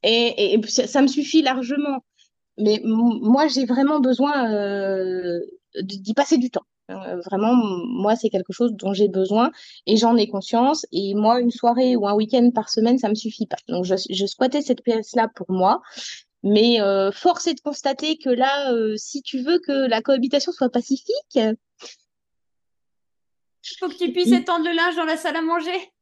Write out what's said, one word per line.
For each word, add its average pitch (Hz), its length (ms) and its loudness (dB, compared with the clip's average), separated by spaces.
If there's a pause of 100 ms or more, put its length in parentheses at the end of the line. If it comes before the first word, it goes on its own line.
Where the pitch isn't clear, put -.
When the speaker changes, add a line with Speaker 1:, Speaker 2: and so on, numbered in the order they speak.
Speaker 1:
Et, 233 260 2
et, 208 260 0
et 220 60 4
puis 220 120 -6
ça, 254 160 0
ça 277 140 2
me 277 60 6
suffit 294 340 2
largement. 269 640 -2 (520)
Mais 214 180 2
m-, 226 460 0
moi, 269 280 4
j'ai 254 160 -2
vraiment 277 340 0
besoin, 262 540 0
euh, 190 880 -4 (340)
d-, 196 220 -8
d'y 196 160 -6
passer 285 240 2
du 247 120 0
temps. - 140 -6 (260)
Euh, 185 360 -10
vraiment, 202 260 0
m-, 202 380 2
moi, 202 260 0
c'est 226 140 -4
quelque 185 240 -4
chose 240 220 0
dont 190 180 -4
j'ai 196 160 2
besoin 196 420 0 (360)
et 220 100 4
j'en 233 180 4
ai 220 140 2
conscience. 240 640 0
Et 196 200 -4
moi, 220 280 2
une 240 100 2
soirée 247 460 2
ou 202 100 0
un 202 60 0
week-end 240 420 4
par 220 140 -2
semaine, 233 280 2
ça 226 120 -2
me 220 60 0
suffit 220 300 -8
pas. - 120 -8 (100)
Donc, 180 160 -2
je, 185 120 0 (140)
je 190 160 -2
squattais 254 360 -2
cette - 220 -2
pièce-là 226 520 -2
pour 185 160 -10
moi. 190 300 2 (640)
Mais, 214 360 4
euh, 196 320 2
force 349 360 0
est 311 80 -2
de - 60 -20
constater 294 560 -4
que - 120 -4
là, 269 420 0
euh, 220 240 0
si 269 260 -10
tu 262 220 -8
veux 339 160 2
que 277 300 -2
la 226 120 0
cohabitation 269 520 0
soit 254 160 0
pacifique, 269 680 -4 (2250)
Speaker 2:
Il - 100 -18
faut 359 100 -6
que - 80 -14
tu 339 160 -4
puisses 359 160 0
Speaker 1:
il 349 60 8
Speaker 2:
étendre 339 300 0
le 349 80 -2
linge 330 220 0
dans 339 80 -2
la 320 140 -2
salle 320 180 -4
à 330 60 -2
manger. 339 500 -4 (100)